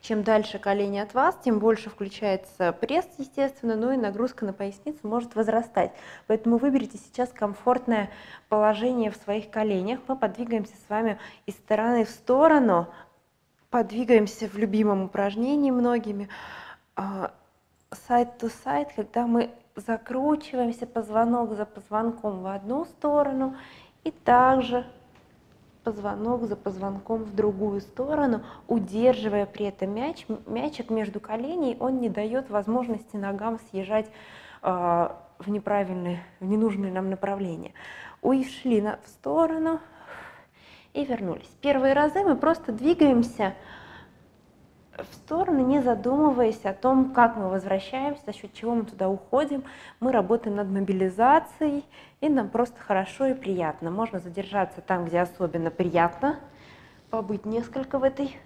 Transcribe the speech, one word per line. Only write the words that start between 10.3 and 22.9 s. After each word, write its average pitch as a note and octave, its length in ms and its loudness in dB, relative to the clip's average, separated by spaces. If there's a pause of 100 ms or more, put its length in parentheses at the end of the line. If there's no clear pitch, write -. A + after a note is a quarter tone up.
с - 160 -20
вами G#3+ 300 -2 (260)
из G3 80 -10
стороны A3+ 520 0
в G#3+ 40 -12
сторону, B3+ 760 4 (840)
подвигаемся A3 760 2
в G3 100 -10
любимом G#3 460 2
упражнении A3+ 680 0
многими, A#3 580 0 (680)
а, G3 360 -6 (600)
side A#3+ 480 0
to A3+ 120 -6 (140)
side, C#4+ 300 -2
когда A#3 320 -2
мы A#3 240 2 (240)
Закручиваемся B3 1120 -2
позвонок A3+ 680 0
за G#3 100 -4
позвонком G#3+ 760 -4
в F#3 60 -8
одну G3+ 380 -4
сторону C#4 680 0 (480)